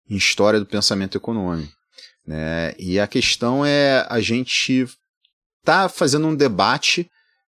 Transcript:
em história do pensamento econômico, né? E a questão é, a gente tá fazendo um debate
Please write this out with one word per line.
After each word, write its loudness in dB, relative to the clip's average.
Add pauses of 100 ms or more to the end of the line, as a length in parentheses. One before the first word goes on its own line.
em -6
história 2
do -6
pensamento -2
econômico, -6 (540)
né? -6
E -2
a 0
questão 0
é, 2
a -2
gente 0 (800)
tá 4
fazendo 0
um -2
debate 2 (400)